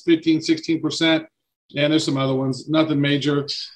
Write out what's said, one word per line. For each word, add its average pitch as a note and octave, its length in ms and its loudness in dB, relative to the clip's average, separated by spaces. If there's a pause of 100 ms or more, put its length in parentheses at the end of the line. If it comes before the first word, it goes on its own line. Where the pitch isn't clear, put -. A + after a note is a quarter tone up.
fifteen, D#3+ 360 2
sixteen D#3+ 400 -2
percent. D#3 440 0 (520)
And D3 160 2
there's D#3 100 2
some C#3 140 -2
other C3+ 180 0
ones. C3 320 -4
Nothing D#3 320 0
major, C#3+ 480 0 (280)